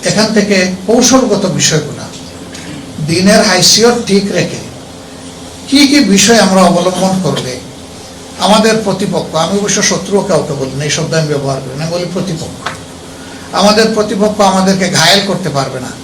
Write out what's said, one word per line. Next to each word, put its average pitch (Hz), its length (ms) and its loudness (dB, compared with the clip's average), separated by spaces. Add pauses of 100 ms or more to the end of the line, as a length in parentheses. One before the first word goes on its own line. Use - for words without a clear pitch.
এখান 214 260 0
থেকে 190 380 2 (140)
কৌশলগত 220 600 4
বিষয়গুলা, 151 560 -2 (1040)
দিনের 190 380 4
হাইসিয়ত 202 500 4 (120)
ঠিক 196 260 2
রেখে 135 420 -4 (920)
কি 277 200 4
কি 285 120 4
বিষয় 208 380 4
আমরা 190 240 4
অবলম্বন 180 600 2
করলে 127 380 -4 (800)
আমাদের 214 360 4 (120)
প্রতিপক্ষ, 185 460 -2 (120)
আমি 190 140 -2
অবশ্য 202 200 0 (120)
শত্রু 190 240 -2 (160)
কাউকে 147 300 0
বলি 131 180 -4
না, 143 100 -4
এই 143 80 -2
শব্দ 151 240 -2
আমি 151 140 0
ব্যবহার 135 280 -2
করি 127 140 -10
না, 151 80 -6
আমি 165 120 -4
বলি 180 100 -4 (100)
প্রতিপক্ষ। 180 440 -6 (1000)
আমাদের 214 260 4 (100)
প্রতিপক্ষ 214 420 0 (140)
আমাদেরকে 190 340 2 (120)
ঘায়েল 175 300 4
করতে 165 280 -2
পারবে 127 300 -4
না - 40 -10 (140)